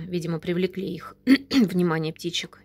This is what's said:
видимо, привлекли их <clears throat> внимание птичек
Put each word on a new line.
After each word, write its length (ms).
видимо, 320
привлекли 480
их 340
<clears throat> 40
внимание 880
птичек 520